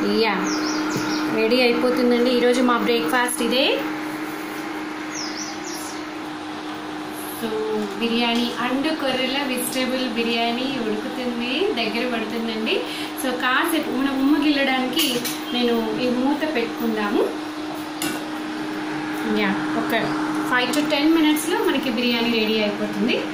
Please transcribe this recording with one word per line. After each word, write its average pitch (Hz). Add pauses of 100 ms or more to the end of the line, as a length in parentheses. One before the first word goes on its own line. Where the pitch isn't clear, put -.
యా, 214 (880)
రెడీ 226
అయిపోతుందండి 240
ఈరోజు 247
మా 247
బ్రేక్ఫాస్ట్ 240
ఇదే. 277 (3500)
So, 233 (520)
బిర్యానీ 233 (160)
and 277
కొర్రెల 262
వెజిటేబుల్ 254
బిర్యానీ 233 (120)
ఉడుకుతుంది, 247
దగ్గర 233
పడుతుందండి. 226 (440)
So, 254
కాసేపు 277
మనం 262
ఉమ్మగిల్లడానికి 277 (320)
నేను 233
ఈ 247
మూత 294
పెట్టుకుందాము. 226 (2000)
యా, 294 (280)
ఒక - (600)
ఫైవ్ 247
to 302
టెన్ 311
మినిట్స్లో 320
మనకి 277
బిర్యానీ 240
రెడీ 220
అయిపోతుంది. 208 (120)